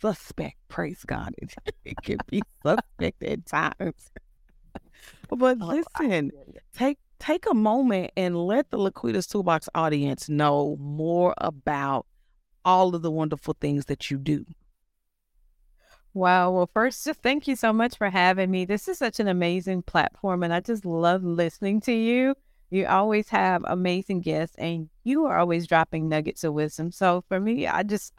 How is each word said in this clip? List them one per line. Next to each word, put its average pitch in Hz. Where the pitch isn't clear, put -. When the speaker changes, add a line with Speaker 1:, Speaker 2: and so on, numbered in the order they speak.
Speaker 1:
suspect. -
Praise 170
God. -
<laughs> -
It, -
it -
can -
be 208
suspect -
at -
times. -
But 254
Speaker 2:
Oh, 175
I 165
Speaker 1:
listen, 220
Speaker 2:
feel -
you. -
Speaker 1:
take, 277
take 330
a 415
moment 220
and 180
let 240
the 254
Laquita's 202
Toolbox 180
audience 147
know 147
more 160
about 139
all 185
of 170
the 165
wonderful 156
things 143
that -
you 139
do. 143
Speaker 2:
Wow. 185
Well, 180
first, 240
just 302
thank 269
you 269
so 220
much 233
for 202
having 185
me. 185
This 202
is 370
such 233
an 208
amazing 180
platform, 180
and 170
I 170
just 214
love 170
listening 175
to 254
you. 240
You 185
always 214
have 185
amazing 180
guests, 160
and 165
you 285
are 175
always 170
dropping 160
nuggets 156
of 156
wisdom. 151
So 180
for 190
me, 226
I -
just, 208